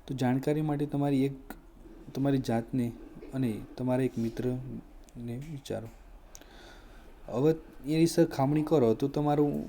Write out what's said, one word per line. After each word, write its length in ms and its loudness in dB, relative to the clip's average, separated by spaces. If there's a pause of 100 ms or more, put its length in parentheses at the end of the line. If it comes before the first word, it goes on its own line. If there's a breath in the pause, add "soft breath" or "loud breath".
તો 140 -8
જાણકારી 480 2
માટે 240 0
તમારી 380 2
એક, 320 -6 (560)
તમારી 300 2
જાતને 440 0 (460)
અને 180 0 (240)
તમારા 300 0
એક 120 -2
મિત્રને 1200 -6 (100)
વિચારો. 440 -10 (1400 loud breath)
હવે 220 2 (360)
એની 200 4
સરખામણી 580 4
કરો 300 6
તો 140 0
તમારું 440 2 (160)